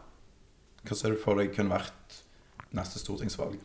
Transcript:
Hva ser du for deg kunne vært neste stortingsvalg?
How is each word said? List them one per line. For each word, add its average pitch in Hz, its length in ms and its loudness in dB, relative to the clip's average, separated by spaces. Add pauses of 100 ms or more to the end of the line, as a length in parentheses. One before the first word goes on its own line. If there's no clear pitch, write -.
(840)
Hva 107 100 -2
ser 110 140 2
du 107 80 4
for 104 180 4
deg 101 180 4
kunne 101 160 4
vært - 520 -4 (520)
neste - 260 -4
stortingsvalg? - 640 -4